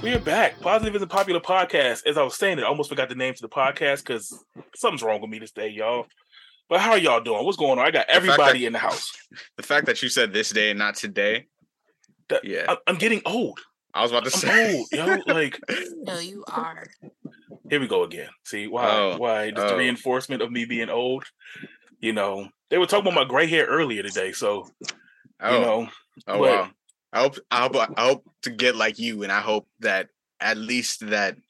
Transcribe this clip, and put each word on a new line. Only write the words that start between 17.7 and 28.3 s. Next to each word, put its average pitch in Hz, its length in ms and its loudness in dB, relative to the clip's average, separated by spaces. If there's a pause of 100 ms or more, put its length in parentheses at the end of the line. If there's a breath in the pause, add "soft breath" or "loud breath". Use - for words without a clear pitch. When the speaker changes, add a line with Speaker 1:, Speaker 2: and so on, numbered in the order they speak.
Speaker 1:
we 127 80 -2
go 95 160 2
again. 85 260 -8 (140)
See, 104 240 -10
why? 117 200 0
Speaker 2:
Oh, 101 300 2
Speaker 1:
Why? 110 320 -2
Just 101 200 -2
the 98 40 2
Speaker 2:
oh. 92 40 0
Speaker 1:
reinforcement 127 680 -2
of 117 80 -6
me 120 140 -4
being 117 260 -6
old. 127 320 -2 (760 loud breath)
You 113 140 -2
know, 101 360 -2 (200)
they 156 80 2
were 175 80 4
talking 196 220 2
about 170 120 2
my 131 80 0
gray 143 200 2
hair 160 180 2
earlier 127 380 -2
today, 95 300 -4
so, 104 360 -4 (720 loud breath)
Speaker 2:
Oh. 107 140 0
Speaker 1:
you 113 100 6
know, 117 240 0 (380 loud breath)
Speaker 2:
Oh, 101 100 -2
Speaker 1:
but 104 40 2
Speaker 2:
wow. 104 280 4 (440)
I 107 80 0
hope, 135 160 2 (120)
I 120 120 2
hope, 131 160 0
I 113 300 0
hope 135 180 2 (160)